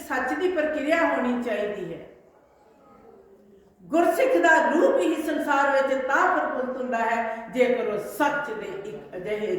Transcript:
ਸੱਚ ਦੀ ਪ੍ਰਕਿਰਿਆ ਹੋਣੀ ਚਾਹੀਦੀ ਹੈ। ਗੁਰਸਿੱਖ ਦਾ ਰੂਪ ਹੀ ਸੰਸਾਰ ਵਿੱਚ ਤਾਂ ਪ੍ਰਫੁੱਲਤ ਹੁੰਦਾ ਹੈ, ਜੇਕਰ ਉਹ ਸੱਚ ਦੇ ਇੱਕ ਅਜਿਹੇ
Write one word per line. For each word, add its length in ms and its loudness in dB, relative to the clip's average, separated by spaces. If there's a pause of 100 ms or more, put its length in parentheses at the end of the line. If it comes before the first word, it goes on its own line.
ਸੱਚ 300 -2
ਦੀ 140 0
ਪ੍ਰਕਿਰਿਆ 560 0
ਹੋਣੀ 340 -2
ਚਾਹੀਦੀ 500 -4
ਹੈ। 60 -10 (1900)
ਗੁਰਸਿੱਖ 580 2
ਦਾ 120 8 (160)
ਰੂਪ 300 4
ਹੀ 220 0
ਸੰਸਾਰ 500 0
ਵਿੱਚ 340 0
ਤਾਂ 180 2 (120)
ਪ੍ਰਫੁੱਲਤ 440 -2
ਹੁੰਦਾ 180 -2
ਹੈ, 560 -2
ਜੇਕਰ 380 2
ਉਹ 60 -4 (180)
ਸੱਚ 340 0 (100)
ਦੇ 60 -10
ਇੱਕ 500 -12
ਅਜਿਹੇ 420 -4